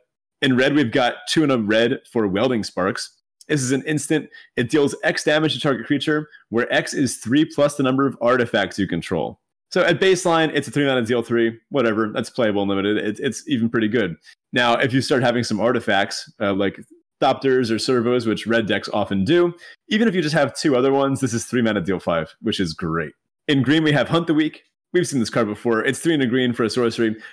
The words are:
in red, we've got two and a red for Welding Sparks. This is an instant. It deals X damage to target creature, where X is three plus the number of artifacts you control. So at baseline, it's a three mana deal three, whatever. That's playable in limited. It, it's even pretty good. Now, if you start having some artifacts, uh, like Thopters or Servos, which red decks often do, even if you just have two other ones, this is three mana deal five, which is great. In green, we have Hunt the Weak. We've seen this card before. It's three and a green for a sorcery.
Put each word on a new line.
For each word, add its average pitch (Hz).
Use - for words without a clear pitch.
in 131
red, 135
we've 131
got 123
two 160
and 139
a 123
red 113
for 110
Welding 107
Sparks. -
This 147
is 123
an 135
instant. 156
It 120
deals 143
X 160
damage 156
to 127
target 117
creature, 151
where 117
X 165
is -
three 143
plus 147
the 139
number 131
of 127
artifacts 117
you 92
control. 82
So 180
at 170
baseline, 170
it's 139
a 117
three 143
mana 127
deal 117
three, 113
whatever. 110
That's -
playable 104
in 98
limited. 98
It, 104
it's -
even 117
pretty 110
good. 101
Now, 120
if 120
you 131
start 127
having 120
some 104
artifacts, 104
uh, 101
like 98
Thopters 131
or 110
Servos, 123
which 104
red 113
decks 98
often 98
do, 175
even 202
if 175
you 185
just 151
have 143
two 139
other 135
ones, 135
this 120
is 117
three 123
mana 107
deal 90
five, 85
which 107
is 82
great. 80
In 139
green, 156
we 151
have 127
Hunt 165
the 160
Weak. 156
We've 175
seen 135
this 107
card 117
before. 110
It's 131
three 165
and 139
a 127
green 123
for 117
a 104
sorcery. 117